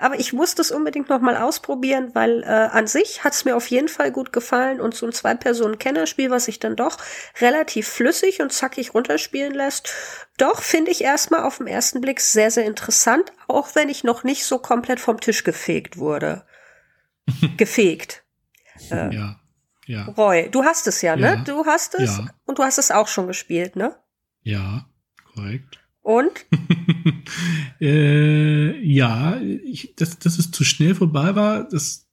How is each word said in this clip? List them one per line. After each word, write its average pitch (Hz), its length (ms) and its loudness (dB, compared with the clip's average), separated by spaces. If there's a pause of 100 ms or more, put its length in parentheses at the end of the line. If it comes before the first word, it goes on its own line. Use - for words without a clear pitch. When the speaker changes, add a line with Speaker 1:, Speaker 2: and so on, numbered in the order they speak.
Speaker 1:
aber 262 180 0
ich - 140 -2
musste 330 260 0
es 311 100 2
unbedingt 294 380 -2
noch 254 140 2
mal 240 160 2
ausprobieren, 262 760 -2
weil, 233 300 2
äh, - 40 -10
an 220 400 2
sich 339 380 0
hat's - 220 0
mir 247 100 2
auf 240 120 -4
jeden 262 200 2
Fall 277 240 0
gut 262 220 -6
gefallen 254 480 0
und 226 120 -2
so - 120 -8
ein 226 60 -6
Zwei-Personen-Kennerspiel, 240 1160 -2
was 247 140 0
sich - 160 -8
dann 220 160 -4
doch 247 220 -2 (420)
relativ 247 480 2
flüssig 349 540 0
und 269 100 -2
zackig 262 400 -6
runterspielen 277 640 -2
lässt, 277 400 -4 (440)
doch, 269 240 2
finde 330 280 2
ich - 120 0
erstmal 294 420 0
auf 277 140 -4
den 240 80 -10
ersten - 340 -4
Blick 240 200 -4
sehr, 220 300 2
sehr 220 160 0
interessant, 226 680 2 (160)
auch 285 260 0
wenn 302 140 2
ich 285 160 -6
noch 240 200 0
nicht 269 200 -2
so 254 140 -2
komplett 247 420 -2
vom 226 200 -2
Tisch - 240 -2
gefegt 160 520 -4
wurde. 151 480 -4 (840)
Speaker 2:
<laughs> - 300 0
Speaker 1:
Gefegt. - 680 0 (680)
Äh, 82 240 -4
Speaker 2:
Ja, 104 260 -8 (460)
ja. 107 180 -8
Speaker 1:
Roy, 202 460 2
du 262 140 2
hast 330 220 2
es 185 160 -2
ja, 165 140 2
ne? 131 100 2 (100)
Speaker 2:
Ja. - 80 -
Speaker 1:
Du 294 200 -4
hast 320 300 0
es 104 240 0
Speaker 2:
Ja. 110 80 -8 (180)
Speaker 1:
und - 140 -6
du 285 40 2
hast 262 160 2
es - 120 2
auch 208 180 4
schon 185 180 -4
gespielt, 175 500 -4
ne? 220 200 -2 (460)
Speaker 2:
Ja, 104 440 -4 (480)
korrekt. 107 440 -12 (240)
Speaker 1:
Und? 247 300 2 (180)
Speaker 2:
<laughs> - 760 0 (540)
Äh, 151 1040 4
ja, 135 580 2
ich, 202 560 -8
dass, - 220 -4
dass 170 200 0
es 165 120 0
zu - 140 -2
schnell 160 300 4
vorbei 170 400 2
war, 214 340 2
das - 440 -6